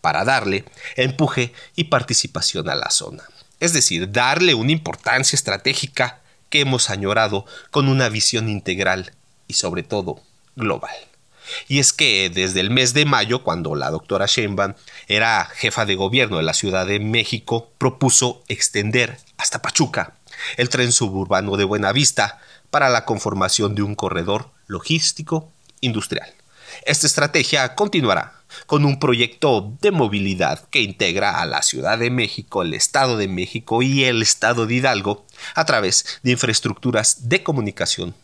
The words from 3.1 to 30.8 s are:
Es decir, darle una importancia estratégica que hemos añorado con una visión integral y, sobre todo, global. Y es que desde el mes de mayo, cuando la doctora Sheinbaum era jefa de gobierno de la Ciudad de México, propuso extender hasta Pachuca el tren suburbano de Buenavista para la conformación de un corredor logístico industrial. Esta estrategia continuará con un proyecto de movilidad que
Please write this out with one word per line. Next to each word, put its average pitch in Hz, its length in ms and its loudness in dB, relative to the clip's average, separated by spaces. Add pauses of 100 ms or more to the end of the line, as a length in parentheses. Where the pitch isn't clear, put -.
Es 170 120 2
decir, 95 400 0
darle 139 420 4
una 120 180 2
importancia 131 640 0
estratégica 123 840 -2 (280)
que 147 120 2
hemos 131 280 2
añorado 101 580 0 (260)
con 139 160 4
una 131 200 4
visión 110 400 0
integral 92 640 -2 (360)
y, - 60 -12
sobre 87 280 -2
todo, 95 400 -6 (320)
global. 110 400 -4 (720)
Y 139 140 2
es 120 120 2
que 98 380 2
desde 92 300 0
el 101 100 0
mes 123 240 2
de 147 100 4
mayo, 123 380 2
cuando 82 320 -2
la 69 160 -2
doctora 95 360 -2
Sheinbaum 98 480 -2 (340)
era 104 440 2
jefa 113 320 -2
de 101 120 0
gobierno 104 400 0
de 80 80 0
la 78 100 0
Ciudad 95 320 0
de 101 140 0
México, 113 760 -2
propuso 127 680 0
extender 107 720 -2 (180)
hasta - 240 -4
Pachuca - 540 -2 (420)
el 123 120 0
tren 123 240 2
suburbano 95 640 0
de 101 80 4
Buenavista 104 760 0 (320)
para 143 180 4
la 117 160 2
conformación 101 720 0
de 104 60 0
un 104 120 -2
corredor 95 560 -2 (160)
logístico 156 840 -2 (280)
industrial. - 480 -4 (560)
Esta 147 220 0
estrategia 147 680 0
continuará 147 560 0 (340)
con 147 180 4
un 139 140 2
proyecto 117 840 2
de 202 120 4
movilidad 101 760 0
que 139 100 0